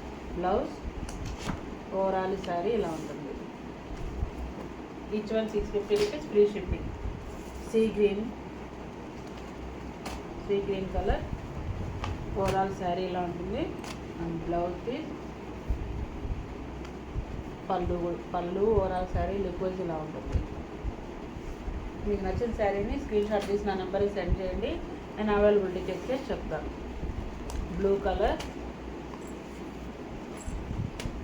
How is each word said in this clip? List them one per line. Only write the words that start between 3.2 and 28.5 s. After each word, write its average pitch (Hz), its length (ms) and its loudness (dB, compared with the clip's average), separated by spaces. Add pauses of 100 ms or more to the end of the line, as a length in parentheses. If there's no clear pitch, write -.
Each 214 200 -2
one 220 160 2
six 202 100 2 (120)
fifty 202 260 2
rupees, - 300 0
ఫ్రీ 208 200 10
షిప్పింగ్. - 380 -2 (800)
సీ 226 120 6 (140)
గ్రీన్, 202 260 6 (2250)
సీ 202 140 4 (100)
గ్రీన్ 190 300 0
కలర్, 190 260 4 (1160)
ఓవరాల్ 190 400 4
శారీ 180 280 2
ఇలా 180 200 2
ఉంటుంది. 185 340 -2 (600)
And 170 140 -2 (100)
బ్లౌజ్ 175 380 2
పీస్, 285 260 -2 (2500)
పళ్ళు, 175 260 2 (380)
పళ్ళు, 185 300 2 (120)
ఓవరాల్ 185 400 2
శారీ 175 180 2 (120)
లుక్ 175 180 -2
వైజ్ 185 220 0
ఇలా 160 180 0
ఉంటుంది. - 340 0 (1700)
మీకు 202 220 2
నచ్చిన 226 240 2 (100)
శారీని 202 400 2
స్క్రీన్ 208 300 2
షాట్ 196 180 2
తీసి 202 220 2
నా - 100 4
నెంబర్కి 196 380 2
సెండ్ 180 200 4
చేయండి, 190 320 0 (460)
నేను 214 220 4
అవైలబిలిటీ 190 500 8
చెక్ 175 220 -2
చేసి 269 200 0
చెప్తాను. 151 380 -2 (1080)
బ్లూ 196 160 6 (140)
కలర్, 202 340 4 (2750)